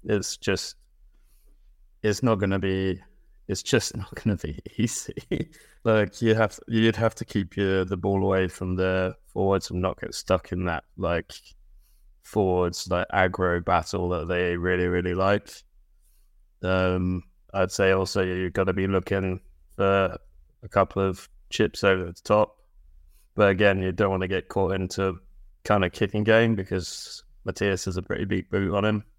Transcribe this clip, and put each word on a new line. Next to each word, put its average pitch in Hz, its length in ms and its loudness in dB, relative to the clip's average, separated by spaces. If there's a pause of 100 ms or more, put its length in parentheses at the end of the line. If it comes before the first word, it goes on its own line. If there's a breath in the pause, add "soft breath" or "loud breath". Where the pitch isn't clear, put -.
it's - 320 -2
just, - 400 -4 (1300)
it's 107 200 0
not 113 140 4
gonna 98 220 0
be, 95 420 -2 (460)
it's 95 160 -6
just - 340 0
<laughs> - 0 -
not - 200 -10
gonna 104 200 0
be - 220 -8 (180)
easy. - 760 -6 (340 soft breath)
Like, 107 360 2
you 113 140 4
have, 110 320 0
you'd 113 300 2
have 110 200 0
to - 80 -8
keep 98 320 -4
your, 95 280 2
the 95 120 -4
ball 98 260 0
away 95 260 2
from 92 280 -6
the 92 400 0 (100)
forwards 98 440 0
and 90 100 -4
not 92 200 -4
get - 140 -10
stuck - 380 -2
in 90 140 -4
that, 82 180 -4 (120)
like, 85 360 -4 (920)
forwards, 90 680 0
like, 87 180 -2
aggro 92 560 0
battle 90 460 0
that 82 180 -2
they 87 280 0
really, 90 300 0
really 90 280 0
like. 98 360 0 (1120)
Um, 92 600 0 (320)
I'd 95 160 0
say 95 220 4
also 95 300 2
you're 92 280 -2
gonna 95 220 0
be 95 160 0
looking 92 520 0 (360)
for 98 420 2 (440)
a 98 60 -16
couple 98 340 2
of 95 260 -2 (220)
chips - 340 0
over 95 220 4
the 87 180 -12
top. 107 320 2 (800)
But 104 140 6
again, 98 300 4
you 92 120 -2
don't 98 180 2
wanna 95 180 -2
get 92 200 -4
caught 95 240 0
into 95 480 -2 (440)
kind 101 200 4
of 87 80 0
kicking 107 320 -2
game 113 320 4
because - 680 -8 (220)
Matthias 98 400 -2
has 90 120 -4
a 92 60 -4
pretty - 220 -6
big 95 260 -4
boot 98 240 0
on 101 100 2
him. 107 200 0 (140)